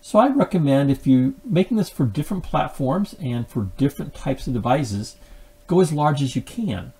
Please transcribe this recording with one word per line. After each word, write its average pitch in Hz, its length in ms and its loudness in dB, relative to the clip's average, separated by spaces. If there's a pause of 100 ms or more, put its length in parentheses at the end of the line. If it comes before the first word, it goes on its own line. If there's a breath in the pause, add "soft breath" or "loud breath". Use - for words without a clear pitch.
So - 160 2
I 254 100 6
recommend 143 640 2
if - 160 -2
you're 131 280 4 (100)
making 196 320 0
this 208 140 0
for - 160 -2
different 151 360 -4
platforms 147 800 -2
and 120 260 -4
for 107 300 -6
different - 380 -2
types - 320 -6
of 131 80 -4
devices, 117 640 -2 (500 soft breath)
go 180 140 4
as 160 120 2
large 147 300 2
as 131 120 -2
you 135 80 -2
can. 170 580 -6